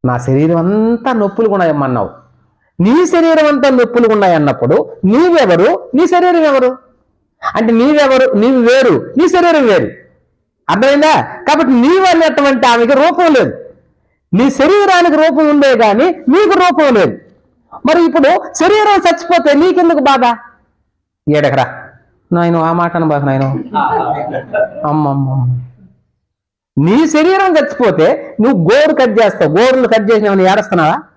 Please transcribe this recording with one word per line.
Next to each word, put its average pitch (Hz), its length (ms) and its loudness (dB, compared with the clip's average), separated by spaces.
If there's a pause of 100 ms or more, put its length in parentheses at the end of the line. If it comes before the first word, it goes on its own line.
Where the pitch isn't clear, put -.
నా 123 120 -2
శరీరం 139 400 -2
అంతా 226 560 -2
నొప్పులు 214 360 -2
ఉన్నాయమ్మన్నావు, 143 600 -2 (680)
నీ 254 260 2
శరీరం 320 420 2
అంతా 285 220 0
నొప్పులు 240 440 0
ఉన్నాయన్నప్పుడు 165 840 0 (100)
నీవెవరు, 262 920 2
నీ 339 120 2
శరీరం 359 300 2
ఎవరు? 262 400 0 (800)
అంటే 226 180 0
నీవెవరు, 262 600 2
నీవు 247 260 0
వేరు, 240 580 0
నీ 330 100 2
శరీరం 339 380 2
వేరు. 175 260 0 (760)
అర్థమైందా? 277 520 2
కాబట్టి 277 520 -2
నీవు 320 320 2
అనేటువంటి 285 640 2
ఆమెకి 233 240 2
రూపం 320 420 2
లేదు, - 400 -4 (600)
నీ 247 160 2
శరీరానికి 349 680 2
రూపం 311 340 0
ఉందే 277 260 2
గాని 226 340 2
నీకు 381 500 0
రూపం 311 360 2
లేదు. 156 220 0 (680)
మరి 330 200 2
ఇప్పుడు 320 480 0
శరీరం 415 440 2
చచ్చిపోతే 339 560 0
నీకెందుకు 339 460 2
బాధ? 254 380 0 (1000)
ఏడకరా 135 560 -2 (420)
నాయన, 170 220 0
ఆ 160 160 -2
మాట 170 240 -4
అనబాకు 151 300 -2
నాయన. 135 180 -2 (1400)
అమ్మమ్మ, 135 720 -4 (1160)
నీ 208 300 0
శరీరం 349 500 0
చచ్చిపోతే 196 840 -2
నువ్వు 233 220 0
గోరు 285 320 2
కట్ 226 300 2
చేస్తావు, 170 320 -2
గోరులు 254 300 2
కట్ 220 240 0
చేసినావని 196 400 2
ఏడుస్తున్నావా? 202 520 -2 (140)